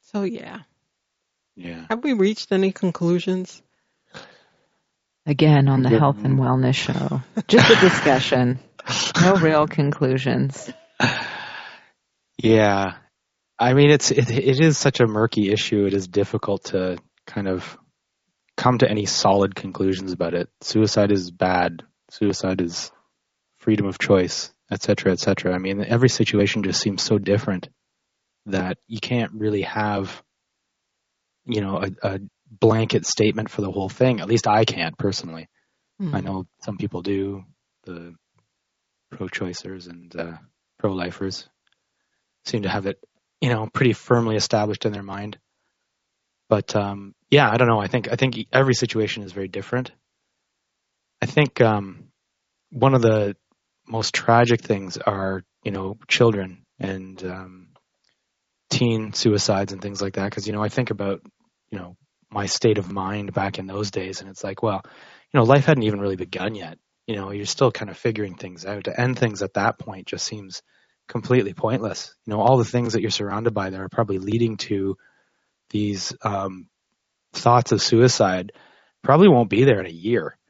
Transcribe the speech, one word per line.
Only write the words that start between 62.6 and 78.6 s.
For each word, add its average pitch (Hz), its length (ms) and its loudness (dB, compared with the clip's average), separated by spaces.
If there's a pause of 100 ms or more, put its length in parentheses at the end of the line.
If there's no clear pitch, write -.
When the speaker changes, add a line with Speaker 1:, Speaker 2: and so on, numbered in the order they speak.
Speaker 2:
of 92 140 -6
mind 98 420 -8
back 98 260 -4
in 95 80 -10
those 101 240 -8
days, 95 280 -8
and 95 100 -18
it's - 140 -16
like, 95 180 -10
well, 101 240 -2
you - 540 -6
know, 117 60 6
life 135 200 6
hadn't 139 180 4
even 104 180 -2
really 98 160 -2
begun 92 380 -8
yet. 82 220 -14 (300)
You 113 80 -6
know, 98 160 -8
you're 101 140 -8
still 123 260 2
kind 104 180 -4
of 92 80 -10
figuring 104 380 -4
things 90 300 -16
out. 101 200 -8
To - 140 -6
end 123 180 0
things 107 240 -2
at 95 120 -6
that 101 260 -2
point 92 280 -14
just - 180 -8
seems 98 360 -12 (460)
completely 110 460 0
pointless. 110 600 -4 (120)
You 107 80 -6
know, 107 80 -2
all 123 160 6
the 117 80 2
things 117 280 -2
that 110 80 0
you're 107 100 -2
surrounded 107 420 -2
by 98 160 -4
that 95 100 -10
are 95 80 -8
probably 98 320 -2
leading 110 380 -2 (100)
to 98 300 -2 (720)
these, 104 520 -4
um, 95 460 -6 (640)
thoughts 120 400 4
of 104 100 2
suicide 104 720 4 (500)